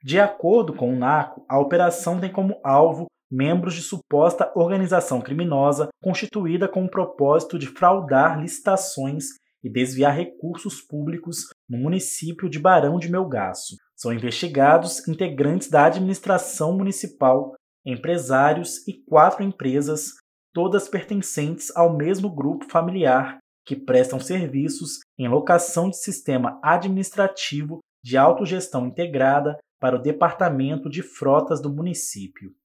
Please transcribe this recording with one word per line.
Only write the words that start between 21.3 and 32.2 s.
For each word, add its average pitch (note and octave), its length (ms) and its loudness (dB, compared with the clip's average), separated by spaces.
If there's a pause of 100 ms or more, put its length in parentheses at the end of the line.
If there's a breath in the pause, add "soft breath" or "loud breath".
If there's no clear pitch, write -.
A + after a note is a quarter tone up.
ao E3+ 180 6
mesmo F#3 340 0
grupo D3 400 -4
familiar, E3 680 2 (280)
que - 80 -8
prestam B3+ 460 2
serviços D3+ 800 -4 (180)
em B2 120 -4
locação E3 600 2
de F#3+ 80 -8
sistema B2+ 640 -4
administrativo F3+ 1160 -2 (240)
de B2 140 -2
autogestão E3+ 680 2
integrada C#3+ 720 0 (220)
para B2 180 0
o A#2+ 40 -4
Departamento D3 880 0
de D3 120 -8
Frotas C#3+ 600 0
do C#3+ 80 -6
município. C#3+ 800 -10 (140)